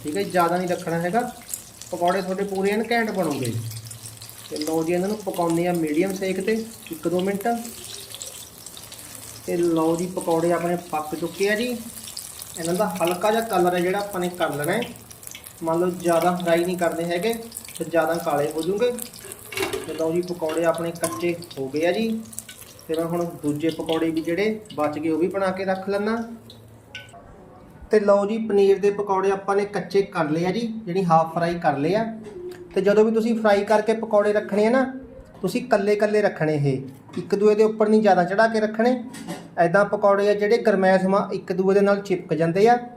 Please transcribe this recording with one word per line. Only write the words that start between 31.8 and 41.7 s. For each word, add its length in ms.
ਆ। 100
ਤੇ 60
ਜਦੋਂ 240
ਵੀ 60
ਤੁਸੀਂ 240
ਫਰਾਈ 300
ਕਰਕੇ 300
ਪਕੌੜੇ 380
ਰੱਖਣੇ 320
ਆ 40
ਨਾ, 140
ਤੁਸੀਂ 260
ਕੱਲੇ 280
ਕੱਲੇ 260
ਰੱਖਣੇ 340
ਇਹ, 260
ਇੱਕ 180
ਦੂਏ 200
ਦੇ 80
ਉੱਪਰ 260
ਨਹੀਂ 120
ਜ਼ਿਆਦਾ 220
ਚੜ੍ਹਾ 240
ਕੇ 120
ਰੱਖਣੇ। 360
ਐਦਾਂ 300
ਪਕੌੜੇ 420
ਆ 40
ਜਿਹੜੇ 260
ਗਰਮੈਸ਼ 460
ਮਾਂ 280
ਇੱਕ 200
ਦੂਏ 220